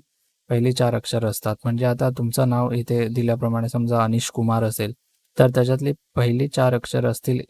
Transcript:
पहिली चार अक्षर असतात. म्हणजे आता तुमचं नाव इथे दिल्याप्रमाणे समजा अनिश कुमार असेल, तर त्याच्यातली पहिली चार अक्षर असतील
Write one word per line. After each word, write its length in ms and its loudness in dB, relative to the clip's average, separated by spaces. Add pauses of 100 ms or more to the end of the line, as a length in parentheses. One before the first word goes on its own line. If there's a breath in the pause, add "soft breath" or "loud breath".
(480)
पहिली 240 2
चार 220 0
अक्षर 300 -4
असतात. 380 -4
म्हणजे 220 0
आता 320 0
तुमचं 320 0
नाव 240 0
इथे 360 0
दिल्याप्रमाणे 600 0
समजा 340 0
अनिश 280 0
कुमार 320 0
असेल, 300 -4 (440)
तर 120 6
त्याच्यातली 440 0 (220)
पहिली 340 0
चार 260 2
अक्षर 300 -2
असतील 340 -2 (100)